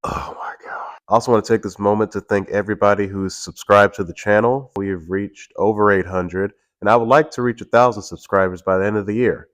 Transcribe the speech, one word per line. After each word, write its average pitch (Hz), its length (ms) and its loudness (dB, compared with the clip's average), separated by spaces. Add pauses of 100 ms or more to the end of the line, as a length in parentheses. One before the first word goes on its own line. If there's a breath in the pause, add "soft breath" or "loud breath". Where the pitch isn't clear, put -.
Oh - 340 -8
my - 160 -14 (100)
God. - 220 -14 (220)
I - 60 -2
also 113 180 2
wanna 107 100 2
take 110 200 0
this 98 160 -10
moment 104 340 0
to 101 80 -6
thank 98 300 -2
everybody 101 560 0
who's 95 300 -6
subscribed 101 600 4
to 101 80 -4
the 85 100 -10
channel. 120 640 0
We 98 120 -4
have 87 220 -6
reached 98 460 -6
over 104 360 2
eight 95 140 2
hundred, 92 460 -4 (280)
and 104 80 -4
I 110 80 6
would 117 120 2
like 156 240 4
to - 100 -8
reach 120 180 -2
a 101 60 -14
thousand 117 380 2
subscribers 92 580 -2
by 95 160 0
the 95 80 0
end 104 100 -2
of 104 100 -2
the 104 80 -4
year. 110 400 -2